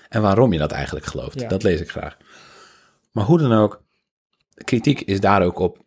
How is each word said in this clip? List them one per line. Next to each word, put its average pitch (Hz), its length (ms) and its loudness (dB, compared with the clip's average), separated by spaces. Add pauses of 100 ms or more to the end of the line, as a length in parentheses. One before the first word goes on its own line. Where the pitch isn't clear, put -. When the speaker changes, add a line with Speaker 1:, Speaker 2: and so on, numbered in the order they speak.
Speaker 1:
en 110 140 -2
waarom 107 300 4
je 80 60 0
dat 73 140 -2
eigenlijk - 340 -8
gelooft. 67 340 -10
Speaker 2:
Ja. 117 80 -8
Speaker 1:
Dat 95 140 -2
lees 90 180 2
ik 85 100 -12
graag. - 260 -12 (960)
Maar 107 120 -2
hoe 165 140 4
dan 135 140 2
ook, 107 300 2 (800)
kritiek 131 360 0
is 98 200 -2
daar 98 220 4
ook 87 160 0
op. 87 280 -2